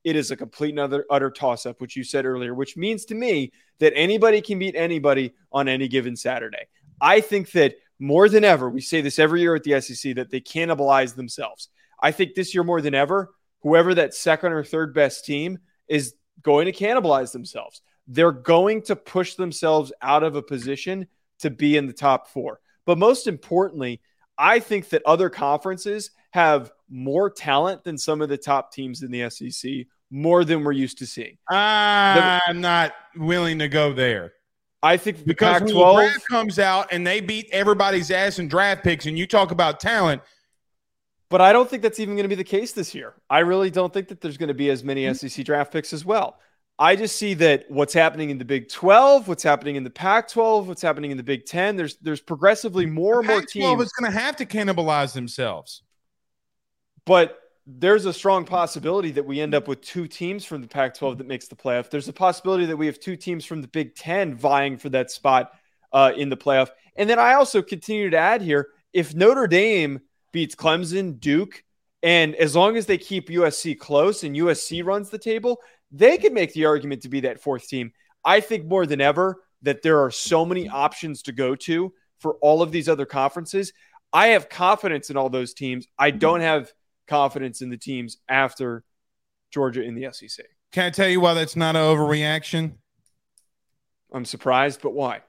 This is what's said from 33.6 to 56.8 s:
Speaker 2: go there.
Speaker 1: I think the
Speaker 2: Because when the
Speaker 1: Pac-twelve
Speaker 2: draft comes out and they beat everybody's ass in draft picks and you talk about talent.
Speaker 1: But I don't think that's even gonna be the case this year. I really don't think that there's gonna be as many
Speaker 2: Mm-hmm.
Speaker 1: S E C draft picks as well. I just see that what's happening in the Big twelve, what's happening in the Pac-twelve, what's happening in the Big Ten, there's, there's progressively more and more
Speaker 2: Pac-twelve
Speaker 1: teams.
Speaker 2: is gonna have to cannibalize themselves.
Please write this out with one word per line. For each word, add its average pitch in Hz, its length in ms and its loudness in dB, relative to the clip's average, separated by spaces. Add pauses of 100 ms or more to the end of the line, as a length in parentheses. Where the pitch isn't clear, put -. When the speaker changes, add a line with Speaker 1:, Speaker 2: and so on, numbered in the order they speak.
Speaker 2:
go 147 240 0
there. 120 420 -2 (480)
Speaker 1:
I 160 140 6
think 180 220 -2
the 151 80 -16
Speaker 2:
Because 175 340 2
when 202 80 0
the 214 60 0
Speaker 1:
Pac-twelve 180 240 10
Speaker 2:
draft 214 320 2
comes 220 280 -2
out 190 360 2
and 175 120 -4
they 185 140 0
beat 214 320 -8
everybody's 196 600 2
ass 190 280 0
in 170 80 -6
draft 190 340 0
picks 160 260 -2
and 156 120 -6
you 185 80 -6
talk 196 240 2
about 165 300 0
talent. 180 400 0 (1080)
Speaker 1:
But 185 140 4
I 185 100 10
don't 247 180 6
think 240 140 -6
that's 220 160 -2
even 202 160 -6
gonna 202 140 -2
be 202 60 -2
the 185 100 -6
case 214 260 -4
this - 240 -10
year. 120 180 -16 (160)
I 143 100 4
really 185 320 2
don't 180 220 -2
think 196 140 -6
that 185 140 -20
there's 147 160 -10
gonna 147 160 -4
be 139 160 -2
as 135 120 -2
many 135 220 -6
Speaker 2:
Mm-hmm. 131 80 -2
Speaker 1:
S 131 140 -8
E - 20 -10
C 131 160 -12
draft 147 300 -2
picks 156 180 -8
as 156 140 -10
well. 196 340 -2 (400)
I 165 160 6
just 208 220 -4
see 208 160 -4
that 156 360 2
what's 143 240 -2
happening 156 360 2
in 139 80 -8
the 127 80 -12
Big 131 240 -6
twelve, 233 580 6
what's 180 160 -6
happening 143 320 0
in 139 80 -6
the 127 60 -10
Pac-twelve, 214 800 0
what's 175 120 -14
happening 147 300 -4
in 135 60 -8
the 127 60 -10
Big 131 220 -6
Ten, 190 300 -2
there's, 165 220 -8
there's 151 240 -8
progressively 185 640 0
more 170 340 0
and 226 80 -2
more 214 140 2
Speaker 2:
Pac-twelve 262 380 0
Speaker 1:
teams. 240 80 -2
Speaker 2:
is - 40 -16
gonna 220 260 -4
have 277 200 -4
to 262 80 -8
cannibalize 165 680 -2
themselves. 117 720 -10 (1200)